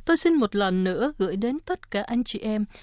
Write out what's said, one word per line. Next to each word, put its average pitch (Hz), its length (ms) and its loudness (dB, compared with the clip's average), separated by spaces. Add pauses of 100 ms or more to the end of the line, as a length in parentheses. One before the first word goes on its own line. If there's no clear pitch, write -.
tôi 330 120 4
xin 339 160 4
một 240 220 2
lần 185 280 2
nữa 190 340 0
gửi 185 180 0
đến 233 300 -2
tất - 260 -8
cả 202 100 -2
anh 240 220 -2
chị - 160 -8
em 214 260 -2 (180)